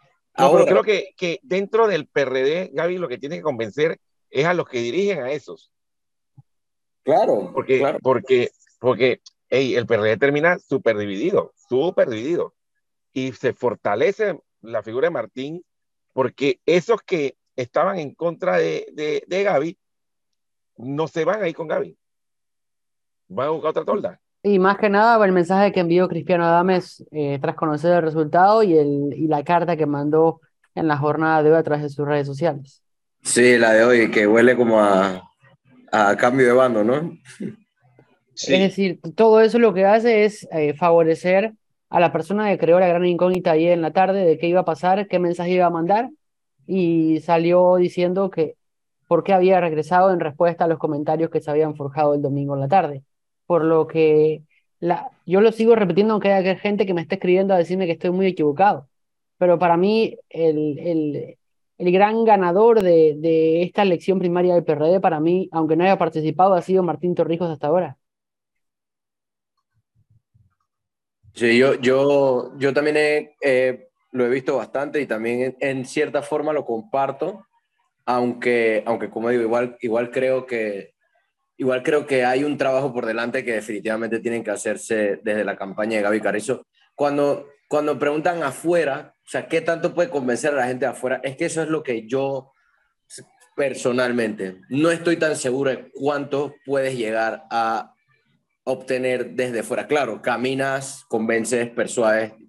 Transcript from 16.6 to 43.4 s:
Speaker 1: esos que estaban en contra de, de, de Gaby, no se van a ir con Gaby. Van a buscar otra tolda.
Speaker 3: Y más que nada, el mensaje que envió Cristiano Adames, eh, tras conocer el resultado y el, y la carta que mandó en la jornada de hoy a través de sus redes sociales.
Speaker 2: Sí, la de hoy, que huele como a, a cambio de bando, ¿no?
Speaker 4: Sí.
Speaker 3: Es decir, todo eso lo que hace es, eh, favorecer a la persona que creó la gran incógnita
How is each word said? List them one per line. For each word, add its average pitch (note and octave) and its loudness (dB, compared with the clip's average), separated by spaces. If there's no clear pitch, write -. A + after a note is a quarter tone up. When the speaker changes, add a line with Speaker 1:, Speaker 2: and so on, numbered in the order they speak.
Speaker 1:
esos F3+ 0
que D3+ -4
estaban E3 -2
en C3+ -10
contra E3+ -4
de, D#3+ -2
de, D3+ -4
de F#3 -2
Gaby, E3+ -2
no C#3+ -6
se D#3+ -4
van G3+ -2
a F3+ -2
ir E3 -8
con D#3+ -12
Gaby. E3 -6
Van A2+ -6
a D#3 -2
buscar D#3 -4
otra D#3 -4
tolda. - -4
Speaker 3:
Y G3+ 2
más F#3+ 4
que G#3+ 2
nada, G#3+ 4
el F#3+ 4
mensaje F#3 2
que G3 -2
envió F3 2
Cristiano E3+ -2
Adames, F3 0
eh, C#3+ -4
tras D#3 -4
conocer D#3 0
el F3 4
resultado D#3+ 4
y E3+ 4
el, C#3+ 0
y D#3 -4
la D3 0
carta E3+ 0
que D3+ 0
mandó D3+ 0
en E3 -2
la D3 0
jornada D3+ 0
de D3+ 6
hoy E3 6
a D#3+ 2
través D3 -4
de D3 -6
sus C#3+ -8
redes C#3+ -2
sociales. C#3 -8
Speaker 2:
Sí, B2 4
la A2+ 4
de A2 6
hoy, A#2 4
que G#2+ 2
huele A#2 4
como A2+ 2
a, F#2+ 2
a G#2 2
cambio B2+ 2
de A#2+ 4
bando, B2 4
¿no? D3 -2
Speaker 4:
Sí. - -4
Speaker 3:
Es F#3 4
decir, F#3+ 0
todo A3 6
eso A3 4
lo A3 4
que F#3+ 2
hace A3 4
es, G#3 -4
eh, D3+ -2
favorecer F3 2
a - 2
la E3+ 4
persona G3 -2
que F#3 0
creó E3+ 4
la F#3 4
gran F3 2
incógnita F3+ 0